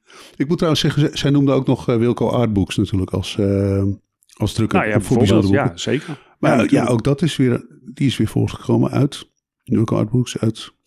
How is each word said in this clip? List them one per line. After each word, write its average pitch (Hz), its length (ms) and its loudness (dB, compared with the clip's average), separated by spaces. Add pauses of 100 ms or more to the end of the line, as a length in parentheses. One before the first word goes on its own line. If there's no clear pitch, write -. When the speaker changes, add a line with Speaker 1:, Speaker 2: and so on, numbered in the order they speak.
(380)
Speaker 1:
Ik 135 100 -2
moet 170 100 0
trouwens 156 240 0
zeggen, 143 200 0
zij, 151 160 2
zij 143 140 0
noemde 139 200 4
ook 131 160 0
nog, 131 220 0
eh, 123 80 2
Wilco 120 320 0
Artbooks 110 480 0
natuurlijk 95 340 0
als, - 280 -6
eh, 98 440 2 (540)
als - 160 -2
drukker 113 260 0
Speaker 2:
Nou 123 120 0
ja, 104 80 2
Speaker 1:
voor - 180 0
Speaker 2:
bijvoorbeeld, 120 120 4 (220)
Speaker 1:
bijzondere - 20 2
boeken. - 180 -2
Speaker 2:
ja, 87 60 -16
zeker. 135 440 -6 (180)
Speaker 1:
Maar - 120 2
Speaker 2:
Ja, 120 60 4
Speaker 1:
ja, 113 60 2
Speaker 2:
natuurlijk. - 280 2
Speaker 1:
ook 113 120 0
dat 139 180 0
is 160 140 -2
weer, 123 300 0 (280)
die 139 140 -2
is 110 100 -2
weer 110 100 0
voortgekomen 117 640 -2
uit 123 380 -2 (340)
Wilco 110 320 0
Artbooks, 110 440 -2
uit, - 340 -4 (140)